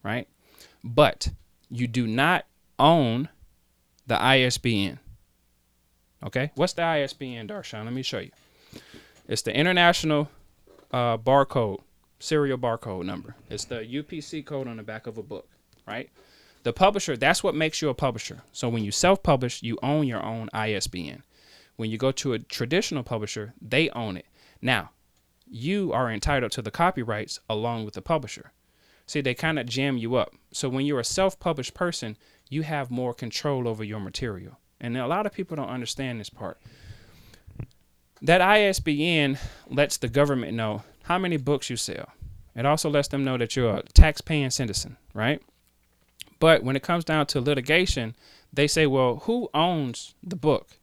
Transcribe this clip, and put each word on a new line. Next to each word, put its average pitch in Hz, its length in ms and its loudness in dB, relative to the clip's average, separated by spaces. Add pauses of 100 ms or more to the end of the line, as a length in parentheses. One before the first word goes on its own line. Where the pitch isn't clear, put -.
right? 107 240 -4 (560)
But - 460 4 (400)
you 123 180 -2
do 120 180 0
not 139 400 2 (320)
own 139 520 6 (760)
the 113 120 2
I 131 200 6
S 127 180 2
B 107 280 2
N. 69 140 -6 (1200)
Okay, 139 340 -4
what's 175 180 0
the 170 80 -4
I 165 180 2
S 139 140 -2
B 127 200 -12
N, 113 140 -10
Darshawn? 104 380 -10
Let 120 80 -6
me 127 100 -6
show - 160 -4
you. - 120 -12 (1000)
It's - 140 -4
the 110 120 -4
International, 170 760 4 (600)
uh, 120 260 0
Barcode, 123 640 2 (380)
Serial 143 380 0
Barcode 113 480 -4
Number. 92 320 -8 (120)
It's 107 140 -8
the 113 220 -10
U 135 180 -8
P 160 160 -12
C 147 240 -10
code 135 240 -8
on 117 80 -10
the 110 80 -14
back 110 240 -12
of 113 100 -12
a 107 60 -10
book, 101 260 -14 (380)
right? 113 220 -10 (540)
The 117 80 -2
publisher, 185 460 2
that's 139 260 2
what 180 120 0
makes 160 260 -2
you 151 80 0
a 123 60 -2
publisher. - 560 -4
So - 180 -4
when 113 140 0
you 101 80 -2
self-publish, 143 720 2
you 117 180 -4
own 147 240 2
your 120 180 -4
own 113 300 -6
I 107 200 -2
S - 120 -2
B 87 240 -8
N. - 140 -16 (520)
When 110 140 -4
you 110 80 -4
go 131 140 2
to 131 220 -2
a 107 60 -2
traditional 147 640 -2
publisher, 107 580 -8
they 127 300 0
own 110 260 -6
it. - 120 -14 (340)
Now, 120 300 0 (580)
you 185 420 -4
are 120 200 0
entitled 123 400 -2
to 123 100 -6
the 107 80 -8
copyrights 113 680 -2 (100)
along 110 360 -2
with 104 100 -12
the - 80 -10
publisher. - 480 -4 (560)
See, 147 140 -4
they 131 120 0
kinda 156 300 -2
jam 131 340 -2
you 117 160 -4
up. - 220 0 (160)
So - 180 -4
when 135 160 -2
you're 143 140 0
a 113 40 -2
self-published - 720 -2
person, 143 420 -4 (320)
you 151 140 -4
have 147 300 -4
more 123 240 -2
control 127 520 -4
over 110 160 -4
your 107 160 -8
material. 95 600 -8 (200)
And 120 160 -6
a 127 120 -4
lot 190 180 -2
of 202 80 -4
people 170 240 -8
don't 127 120 -6
understand 123 500 -6
this 101 100 -12
part. - 300 -12 (1600)
That 175 200 6
I 208 200 8
S 196 180 2
B 147 240 0 (140)
N 139 220 2 (280)
lets 135 300 0
the 127 100 -4
government 127 460 0
know 110 300 -4 (220)
how 175 120 0
many 175 200 0
books 135 340 0
you 123 40 -2
sell. - 360 -8 (440)
It 120 120 0
also 156 200 2
lets 143 200 2
them 139 160 -2
know 131 160 -2
that 117 160 -2
you're 117 220 2
a - 60 -6 (120)
tax-paying 147 560 8
citizen, 113 460 -4 (180)
right? 113 260 0 (960)
But 160 240 8
when 131 120 0
it 135 60 0
comes 170 240 -2
down 156 220 2
to 135 140 -2
litigation, 135 760 0 (360)
they 147 160 2
say, 156 200 2
"Well, 131 380 2
who 233 280 -2
owns 156 720 -2
the 185 120 -8
book?" 135 480 0